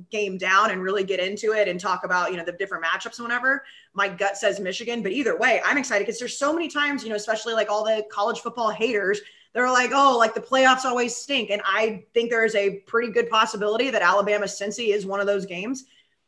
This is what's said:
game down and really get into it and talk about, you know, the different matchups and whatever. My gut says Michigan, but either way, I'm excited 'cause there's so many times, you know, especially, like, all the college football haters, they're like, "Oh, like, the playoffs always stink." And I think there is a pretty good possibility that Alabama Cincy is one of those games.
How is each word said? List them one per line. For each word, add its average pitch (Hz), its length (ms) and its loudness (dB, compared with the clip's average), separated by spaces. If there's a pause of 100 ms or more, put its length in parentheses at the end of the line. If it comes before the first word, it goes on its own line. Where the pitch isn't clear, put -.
(120)
game 202 260 -4
down 190 320 4
and 190 100 -4
really 190 220 0
get 190 160 -2
into 208 360 -2
it 208 120 4
and 180 140 -4
talk 185 240 -2
about, 180 260 0
you 185 60 -4
know, 165 80 -8
the 170 80 -6
different 180 320 -6
matchups 185 340 -4
and 240 80 -10
whatever. 254 380 0 (300)
My 196 140 0
gut 196 300 -2
says 202 220 0
Michigan, 220 420 -4
but 185 80 -2
either 220 260 0
way, 220 280 2
I'm 226 120 2
excited 214 300 0
'cause 220 140 -6
there's 240 180 -8
so 285 140 2
many 330 160 -2
times, 285 340 -2
you 220 80 -8
know, 214 60 -2
especially, 220 360 -4
like, 214 160 0
all 214 160 0
the 214 280 0
college 214 260 -2
football 240 320 -2
haters, 208 500 0 (320)
they're 254 160 2
like, 247 240 4
"Oh, 277 240 6
like, 226 160 4
the 233 80 -4
playoffs 262 440 4
always 247 320 0
stink." 254 340 -4
And 202 140 -2
I 208 400 0 (100)
think 233 160 2
there 226 140 2
is 220 100 0
a 196 220 2 (100)
pretty 233 240 0
good 233 180 0
possibility 220 640 0
that 214 120 0
Alabama 202 440 2
Cincy 202 480 -2
is 208 100 -2
one 196 140 -4
of 202 80 0
those 196 200 0
games. 196 400 -8 (420)